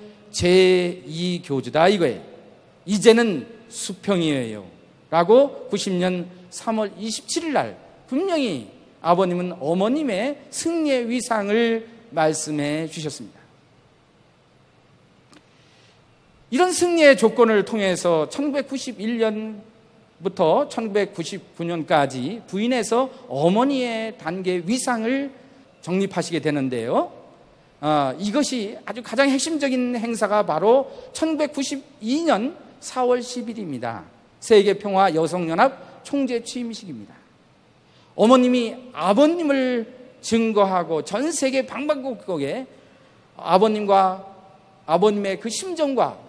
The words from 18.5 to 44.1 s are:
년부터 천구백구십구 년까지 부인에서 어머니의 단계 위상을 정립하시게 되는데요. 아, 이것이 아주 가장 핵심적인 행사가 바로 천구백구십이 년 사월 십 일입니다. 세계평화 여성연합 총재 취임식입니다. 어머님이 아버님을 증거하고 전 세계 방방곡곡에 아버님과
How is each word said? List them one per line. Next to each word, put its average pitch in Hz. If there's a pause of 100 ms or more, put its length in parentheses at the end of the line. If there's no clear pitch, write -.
년부터 208
천구백구십구 196
년까지 156
부인에서 233 (180)
어머니의 220
단계 180
위상을 254 (520)
정립하시게 175
되는데요. 135 (680)
아, 143
이것이 214 (100)
아주 220
가장 269
핵심적인 262
행사가 214
바로 208 (220)
천구백구십이 285
년 277 (240)
사월 247
십 233
일입니다. 127 (360)
세계평화 196
여성연합 170
총재 254
취임식입니다. 208 (1040)
어머님이 247 (160)
아버님을 254 (280)
증거하고 190
전 254
세계 262
방방곡곡에 202 (720)
아버님과 196 (600)